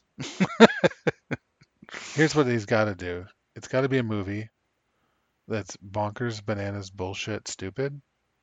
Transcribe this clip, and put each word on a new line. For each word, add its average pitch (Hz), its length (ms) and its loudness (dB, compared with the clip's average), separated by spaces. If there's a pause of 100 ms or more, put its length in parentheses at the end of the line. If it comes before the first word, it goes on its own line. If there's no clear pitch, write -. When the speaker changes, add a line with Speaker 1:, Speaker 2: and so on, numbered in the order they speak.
(200)
Speaker 1:
<laughs> - 500 6 (1400)
Speaker 2:
Here's 147 220 4
what 147 120 6
he's 117 180 2
gotta 107 300 4
do. 90 300 -6 (300)
It's - 120 -14
gotta 135 220 2
be 131 80 4
a 127 60 2
movie 104 460 -4 (960)
that's 101 300 -6
bonkers, 104 680 -4
bananas, 101 460 -4
bullshit, 98 560 -6
stupid, 135 520 -6 (440)